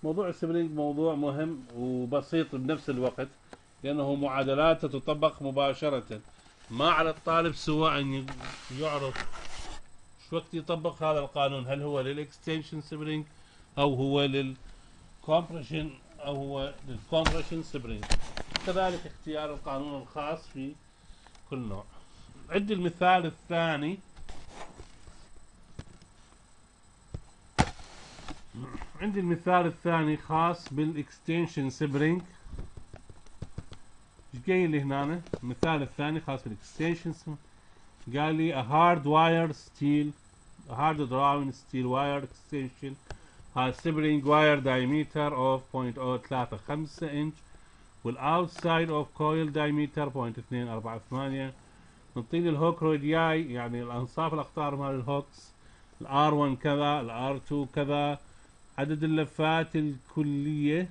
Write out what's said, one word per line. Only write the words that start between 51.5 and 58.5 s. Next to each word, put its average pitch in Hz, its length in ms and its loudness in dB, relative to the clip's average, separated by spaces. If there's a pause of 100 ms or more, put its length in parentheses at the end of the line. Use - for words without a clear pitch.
منطيني 170 340 0
الهوك 160 340 2
رودياي، 160 680 2
يعني 120 300 -4
الأنصاف 120 500 -2
الأقطار 147 420 -4
مال 139 200 -2
الهوكس، 135 560 -4 (500)
ال - 60 -10
آر 147 260 6
وان 143 220 4
كذا، 147 440 2
ال 117 100 -6
آر 127 280 -2
تو 143 280 -2 (100)
كذا، 147 440 0 (580)